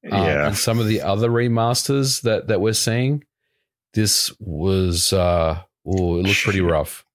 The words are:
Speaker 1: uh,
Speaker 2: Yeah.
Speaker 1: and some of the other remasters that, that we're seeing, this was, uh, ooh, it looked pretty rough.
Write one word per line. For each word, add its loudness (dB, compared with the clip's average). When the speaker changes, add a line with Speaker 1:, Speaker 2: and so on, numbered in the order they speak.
Speaker 1:
uh, 0
Speaker 2:
Yeah. 0
Speaker 1:
and -2
some 0
of 0
the 2
other 0
remasters 0
that, 0
that 2
we're 0
seeing, 0
this 0
was, 0
uh, 2
ooh, 0
it 0
looked 0
pretty 0
rough. -2